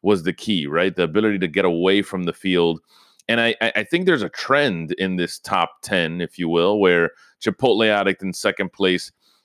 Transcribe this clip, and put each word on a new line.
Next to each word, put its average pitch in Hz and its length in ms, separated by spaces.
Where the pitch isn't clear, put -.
was 95 180
the 85 120
key, 87 340
right? 87 280
The 90 80
ability 101 360
to 90 80
get 90 180
away 92 380
from 92 200
the 85 100
field. 85 480
And 117 140
I, 117 200
I, 113 160
I 110 60
think 175 220
there's 165 160
a 92 80
trend 113 640
in 92 220
this 87 240
top - 420
ten, 87 400
if - 160
you 87 100
will, 87 320
where 87 340
Chipotle 110 460
Addict 101 340
in 95 100
second 95 420
place, 92 380